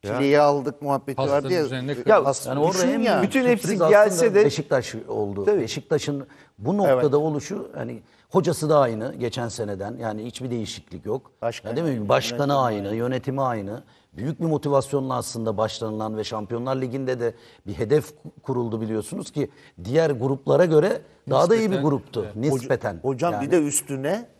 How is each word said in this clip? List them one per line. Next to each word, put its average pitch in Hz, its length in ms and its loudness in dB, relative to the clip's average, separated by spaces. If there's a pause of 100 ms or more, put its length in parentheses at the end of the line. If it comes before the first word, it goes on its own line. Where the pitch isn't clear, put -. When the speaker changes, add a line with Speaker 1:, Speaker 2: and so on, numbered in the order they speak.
Speaker 1:
Çileği 123 280 0
Speaker 2:
Ya. 147 140 8
Speaker 1:
aldık 143 380 0
muhabbeti 139 340 -4
Speaker 3:
Pastanın 139 280 0
Speaker 1:
vardı 135 80 -2
ya. 170 120 0
Speaker 3:
üzerine 131 280 -6
Speaker 1:
E, 123 100 -8
Speaker 3:
kırmızı. 170 260 4
Speaker 1:
as-, 131 200 -4
Speaker 4:
Yani 135 120 -2
orada 165 180 4
Speaker 1:
düşün 220 100 2
Speaker 4:
en 277 120 0
Speaker 1:
ya. 226 200 4
Speaker 4:
büyük 156 140 2
Speaker 2:
Bütün 262 140 4
hepsi 233 200 2
Speaker 4:
sürpriz 175 200 2
Speaker 2:
gelse 208 100 10 (160)
Speaker 4:
aslında 175 200 2
Speaker 2:
de 208 100 8
Speaker 4:
Beşiktaş 139 500 0 (140)
oldu. 101 360 -4
Speaker 2:
Tabii. 196 160 4
Speaker 4:
Beşiktaş'ın 143 640 -4 (320)
bu 107 160 -2
Speaker 1:
Evet. 180 200 4
Speaker 4:
noktada 135 240 4
oluşu, 151 560 -4
hani 120 280 -10 (280)
hocası 160 380 0
da 151 100 6
aynı 120 360 0
geçen 120 340 -4
seneden. 101 480 -8
Yani 107 300 -6
hiçbir 123 240 -10
değişiklik - 560 -8
yok. 120 240 -6 (120)
Speaker 1:
Başkanı 117 280 -6
Speaker 4:
Yani 117 60 -4
değil 165 200 -2
mi? 110 40 -4
Speaker 1:
aynı, 101 80 -6
Speaker 4:
Başkanı 123 320 0
Speaker 1:
yönetimi 143 200 2
Speaker 4:
aynı, 104 280 -2
Speaker 1:
aynı. 107 80 -4
Speaker 4:
yönetimi 131 460 -4
aynı. 113 400 -4 (300)
Büyük 135 280 -8
bir 165 60 -2
motivasyonla 139 680 0
aslında 113 400 -4
başlanılan 110 600 -4
ve 107 80 -4
Şampiyonlar 117 560 -6
Ligi'nde 127 400 -4
de 117 140 -2 (320)
bir 98 80 -10
hedef 120 380 0 (300)
kuruldu 117 380 -4
biliyorsunuz 110 500 -6
ki 143 200 -4 (340)
diğer 147 260 2
gruplara 139 540 2
göre 165 360 4 (300)
daha 147 200 4
da 220 40 8
iyi 226 40 4
bir 220 60 2
Speaker 3:
Nispeten, 190 260 0
Speaker 4:
gruptu. 123 360 -4
Speaker 3:
evet. 101 100 -12
Speaker 4:
Nispeten. 127 580 -2
Speaker 1:
Hoca-, 80 140 -14
hocam 151 240 0
Speaker 4:
Yani 139 140 -4
Speaker 1:
bir 143 40 -2
de 165 120 4
üstüne 147 640 -2 (140)